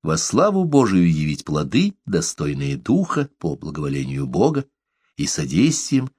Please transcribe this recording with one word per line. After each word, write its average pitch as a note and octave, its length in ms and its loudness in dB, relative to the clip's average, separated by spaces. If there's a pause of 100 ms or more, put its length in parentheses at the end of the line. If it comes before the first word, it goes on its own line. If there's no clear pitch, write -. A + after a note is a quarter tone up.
во D#3+ 160 0
славу F#3+ 460 2
Божию G#2 440 4
явить D2+ 360 0
плоды, D#2 500 0 (100)
достойные - 720 -4
Духа, D3 640 -2
по D#2+ 160 -4
благоволению C#2 720 -6
Бога C#3 380 0 (520)
и C#3+ 120 -4
содействием B2+ 920 0